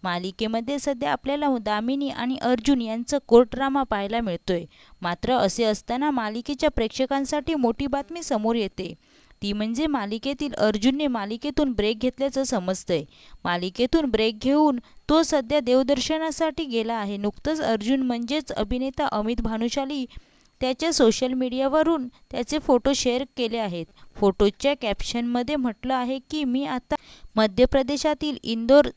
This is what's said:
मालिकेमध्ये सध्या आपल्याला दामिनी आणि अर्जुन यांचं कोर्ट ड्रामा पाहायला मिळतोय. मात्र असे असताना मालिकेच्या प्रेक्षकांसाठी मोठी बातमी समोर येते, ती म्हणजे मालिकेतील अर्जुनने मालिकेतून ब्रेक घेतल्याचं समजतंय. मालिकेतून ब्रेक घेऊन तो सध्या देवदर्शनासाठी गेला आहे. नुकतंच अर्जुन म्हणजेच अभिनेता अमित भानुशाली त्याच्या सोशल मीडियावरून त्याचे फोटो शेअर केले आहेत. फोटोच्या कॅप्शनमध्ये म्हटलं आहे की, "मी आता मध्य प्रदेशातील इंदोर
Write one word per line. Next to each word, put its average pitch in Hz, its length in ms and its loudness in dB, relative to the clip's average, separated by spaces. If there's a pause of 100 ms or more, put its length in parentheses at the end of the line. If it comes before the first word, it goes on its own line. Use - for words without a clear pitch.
मालिकेमध्ये 220 760 -4
सध्या 277 340 -2
आपल्याला 277 480 0
दामिनी 233 480 -2
आणि 254 280 -4
अर्जुन 247 460 2
यांचं 233 440 -4
कोर्ट 240 260 8
ड्रामा 269 300 0
पाहायला 214 380 -2
मिळतोय. 175 440 -2 (380)
मात्र 175 300 -2
असे 233 320 2
असताना 240 460 -2
मालिकेच्या 247 600 -2
प्रेक्षकांसाठी 277 840 -2
मोठी 254 320 0
बातमी 285 360 -6
समोर 226 340 0
येते, 190 380 -4 (480)
ती 202 100 -2
म्हणजे 226 340 -2
मालिकेतील 262 680 -2
अर्जुनने 220 540 2
मालिकेतून 247 680 -2
ब्रेक 214 260 0
घेतल्याचं 262 440 -2
समजतंय. 185 600 -2 (400)
मालिकेतून 190 600 0
ब्रेक 220 340 0
घेऊन 277 400 4 (300)
तो 311 140 6
सध्या 294 380 0
देवदर्शनासाठी 285 1040 0
गेला 226 300 -2
आहे. 208 220 -4
नुकतंच 208 440 -4
अर्जुन 226 400 0
म्हणजेच 247 520 -2
अभिनेता 254 540 -2
अमित 220 340 -2
भानुशाली 240 680 -2 (540)
त्याच्या 262 320 0
सोशल 254 400 4
मीडियावरून 262 760 0
त्याचे - 500 -6
फोटो 269 340 2
शेअर 254 320 0 (120)
केले 233 220 -2
आहेत. 175 280 -4 (280)
फोटोच्या 208 680 2
कॅप्शनमध्ये 240 760 -2
म्हटलं 247 380 -2
आहे 254 240 -2 (120)
की, 302 140 -2
"मी 262 200 0
आता 262 300 -4 (420)
मध्य 220 280 6
प्रदेशातील 285 800 0
इंदोर 233 540 6